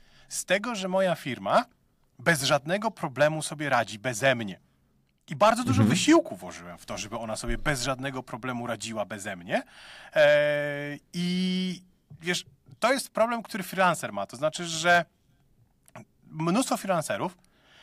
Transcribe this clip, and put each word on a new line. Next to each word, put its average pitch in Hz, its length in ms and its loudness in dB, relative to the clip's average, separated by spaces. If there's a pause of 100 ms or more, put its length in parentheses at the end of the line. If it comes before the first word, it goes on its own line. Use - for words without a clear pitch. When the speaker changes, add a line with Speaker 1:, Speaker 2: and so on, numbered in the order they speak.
(280)
Speaker 1:
z - 160 -8
tego, 208 300 0
że 190 140 -6
moja 185 260 2
firma 123 500 0 (540)
bez 135 240 2
żadnego 160 480 0
problemu 151 520 0
sobie 151 260 -6
radzi 113 300 0
beze 127 360 2
mnie. 107 260 -6 (680)
I 156 80 -8
bardzo 220 280 4
dużo 110 180 4
Speaker 2:
Mhm. 107 60 6 (100)
Speaker 1:
wysiłku 302 380 4
włożyłem 87 420 -16
w - 80 -20
to, 104 120 -8
żeby 104 200 -8
ona 110 180 -6
sobie 117 220 -2
bez 143 240 0
żadnego 131 400 -4
problemu 123 440 -8
radziła 110 380 -6
beze 98 320 -10
mnie. 117 260 -4 (520)
E, 151 120 8 (880)
i 185 680 -2 (380)
wiesz, 175 240 -4 (360)
to 233 120 2
jest - 180 -2
problem, 233 320 0
który 190 200 -8
freelancer 175 500 0
ma. 101 140 -6
To - 100 -16
znaczy, 151 280 -2
że 165 400 4 (1300)
mnóstwo 170 460 0
freelancerów, 170 640 -2 (440)